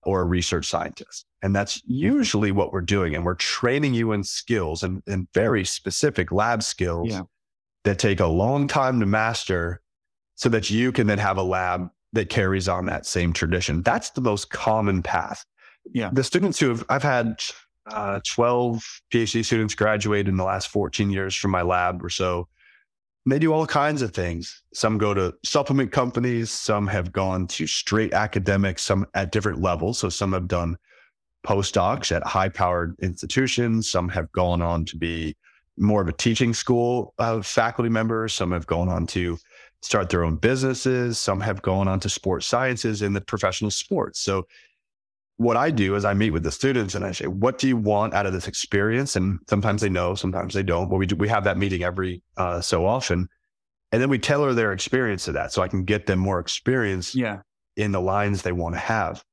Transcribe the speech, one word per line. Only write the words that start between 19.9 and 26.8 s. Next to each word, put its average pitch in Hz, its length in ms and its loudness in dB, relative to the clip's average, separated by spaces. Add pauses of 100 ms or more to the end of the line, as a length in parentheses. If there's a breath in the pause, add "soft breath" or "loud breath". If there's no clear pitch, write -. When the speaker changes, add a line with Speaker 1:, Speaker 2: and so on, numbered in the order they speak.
Speaker 1:
in 95 100 2
the 92 60 0
last 95 260 -2
fourteen 101 420 0
years 95 240 -2
from 98 160 0
my 92 100 0
lab 90 420 0
or 85 60 -8
so. 90 380 -2 (800 soft breath)
They 135 100 2
do 156 160 2
all 156 140 0
kinds 147 340 0
of 110 100 -2
things. 85 520 -6 (100)
Some 110 240 0
go 104 160 2
to 92 300 0
supplement 135 480 0
companies. 120 580 0
Some 104 380 0